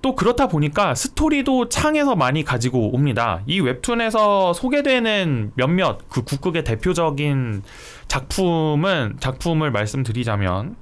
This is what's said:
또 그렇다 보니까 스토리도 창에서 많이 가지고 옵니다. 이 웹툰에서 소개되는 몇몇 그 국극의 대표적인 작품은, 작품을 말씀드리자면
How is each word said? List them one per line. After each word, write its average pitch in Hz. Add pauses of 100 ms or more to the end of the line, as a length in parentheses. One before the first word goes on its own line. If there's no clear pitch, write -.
또 262
그렇다 240
보니까 151
스토리도 269
창에서 294
많이 143
가지고 123
옵니다. 117
이 175
웹툰에서 208
소개되는 220
몇몇 147 (100)
그 127
국극의 160
대표적인 139 (460)
작품은, 156
작품을 156
말씀드리자면 107